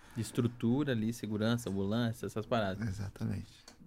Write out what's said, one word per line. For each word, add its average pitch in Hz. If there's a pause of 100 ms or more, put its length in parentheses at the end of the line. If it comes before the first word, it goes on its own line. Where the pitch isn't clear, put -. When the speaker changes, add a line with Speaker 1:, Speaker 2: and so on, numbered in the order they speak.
(140)
Speaker 1:
De 117
estrutura 123
ali, 110
segurança, 110
ambulância, 104
essas 104
paradas. 104
Speaker 2:
Exatamente. 98 (340)